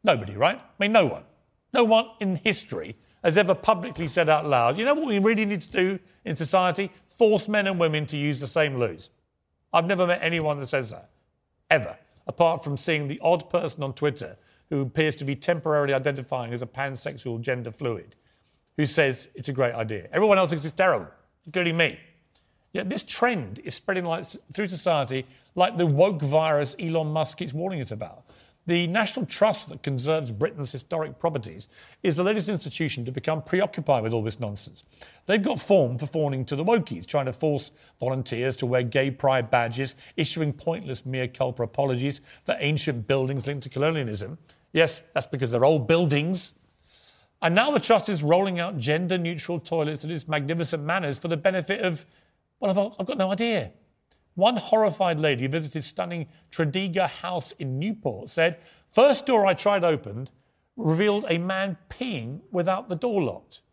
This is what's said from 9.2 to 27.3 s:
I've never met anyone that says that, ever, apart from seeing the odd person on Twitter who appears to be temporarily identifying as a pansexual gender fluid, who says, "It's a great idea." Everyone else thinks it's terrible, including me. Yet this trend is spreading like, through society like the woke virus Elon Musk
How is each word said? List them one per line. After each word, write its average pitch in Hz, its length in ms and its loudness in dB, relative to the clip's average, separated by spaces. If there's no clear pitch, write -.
I've 165 120 4
never 180 220 2
met 175 140 0
anyone 156 400 -2
that 127 60 -8
says 127 240 -2
that, - 180 -18
ever, 139 280 2
apart 170 380 2
from 143 140 -4
seeing 147 320 -2
the 147 100 -8
odd 165 300 0
person 160 340 -2
on 135 100 -6
Twitter - 440 -4
who 143 120 -2
appears 151 360 -2
to 143 80 -10
be 139 100 -4
temporarily 147 580 0
identifying 131 600 -2
as 120 80 -6
a 123 40 -6
pansexual 131 760 -8
gender 120 300 -4
fluid, 113 440 -8
who 151 80 2
says, 139 500 0
"It's 139 140 -10
a 135 40 -6
great 123 220 0
idea." 110 380 -6
Everyone 196 240 6
else 175 140 2
thinks 156 120 -2
it's 156 100 -8
terrible, 139 380 2
including 170 300 -2
me. 165 240 0
Yet 190 180 -4
this - 140 -4
trend 160 560 -2
is - 160 -10
spreading 185 300 -4
like, 165 200 -4
through 202 140 -4
society 143 580 0
like 214 200 2
the 170 100 2
woke 160 360 4
virus 147 580 2
Elon 160 280 -2
Musk 156 300 -2